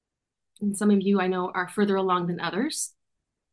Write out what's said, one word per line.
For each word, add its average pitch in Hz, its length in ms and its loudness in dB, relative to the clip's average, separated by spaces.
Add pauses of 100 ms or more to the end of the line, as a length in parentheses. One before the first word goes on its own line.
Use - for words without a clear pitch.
(600)
And 202 160 -2
some 208 140 2
of 196 100 6
you 196 200 2
I 185 80 0
know 185 260 -2
are 180 140 -4
further 202 260 0
along 185 320 0
than 170 140 -4
others, 180 540 -4 (580)